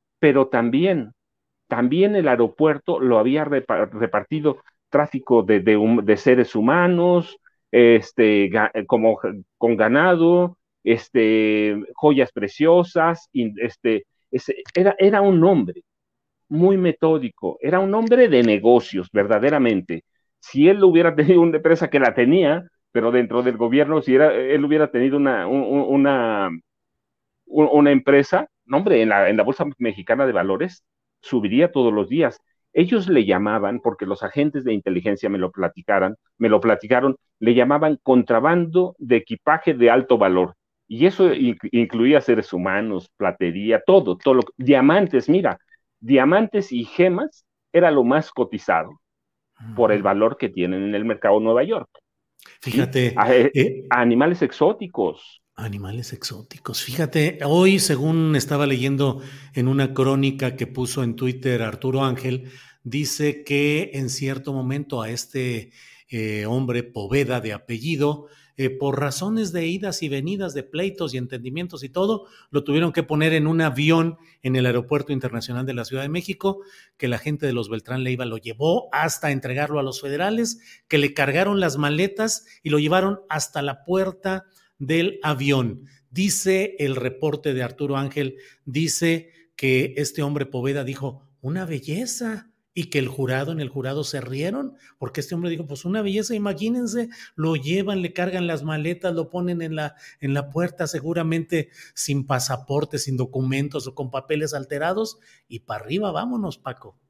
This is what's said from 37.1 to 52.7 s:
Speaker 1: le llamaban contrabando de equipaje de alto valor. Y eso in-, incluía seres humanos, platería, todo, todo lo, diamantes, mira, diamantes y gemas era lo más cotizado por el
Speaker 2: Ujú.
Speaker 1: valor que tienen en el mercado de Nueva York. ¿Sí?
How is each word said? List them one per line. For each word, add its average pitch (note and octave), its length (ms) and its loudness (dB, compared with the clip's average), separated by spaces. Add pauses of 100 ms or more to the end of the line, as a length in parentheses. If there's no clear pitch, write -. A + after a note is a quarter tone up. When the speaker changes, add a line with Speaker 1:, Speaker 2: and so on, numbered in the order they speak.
Speaker 1:
le A#2 160 4
llamaban C#3+ 460 2
contrabando D#3+ 960 2
de B2 180 2
equipaje D3+ 560 0
de A#2+ 160 6
alto B2+ 280 4
valor. F#2 360 2 (340)
Y A#2+ 200 2
eso F#3+ 260 4
in-, A#2+ 240 0 (140)
incluía A#2+ 500 4
seres A2 320 0
humanos, F#2+ 640 -4
platería, G2 680 -2
todo, C3+ 320 4
todo C3+ 180 2
lo, B2 60 4 (140)
diamantes, C#3 720 2
mira, D3+ 320 0 (400)
diamantes E3+ 720 2
y A#2+ 140 -4
gemas F#3 600 -2 (280)
era E3+ 180 6
lo C#3 120 4
más C#3+ 280 2
cotizado E2+ 680 -4 (760)
por A2 160 4
el G#2 80 4
Speaker 2:
Ujú. G2 60 -2
Speaker 1:
valor G2+ 320 2
que A2+ 120 -4
tienen F#2 340 -4
en G#2 120 -4
el G#2 100 -4
mercado G#2+ 340 2
de A2 60 0
Nueva A#2 180 2
York. F#3+ 260 -6 (720)
¿Sí? B2 100 -8